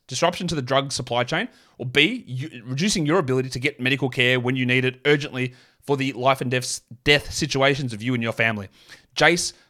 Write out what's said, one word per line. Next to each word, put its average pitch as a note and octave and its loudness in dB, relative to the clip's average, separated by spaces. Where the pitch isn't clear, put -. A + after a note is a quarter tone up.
Disruption F3 -2
to E3+ -4
the C#3+ -2
drug C3+ -2
supply B2 -2
chain, F3 -4
or - -10
B, D#3 2
you, B2+ -10
reducing D#3 -2
your D#3 2
ability C3 0
to C3 -8
get C#3 -4
medical C3 0
care B2+ 2
when B2+ 0
you B2+ -2
need B2+ 2
it B2+ -4
urgently C3+ 0
for C#3 0
the C3+ -2
life B2+ 2
and B2+ -4
death, B2 -2
death D3 4
situations C3+ 0
of G#2 -10
you B2+ 0
and A#2 -2
your A2+ -2
family. A2 -2
Jace E3 4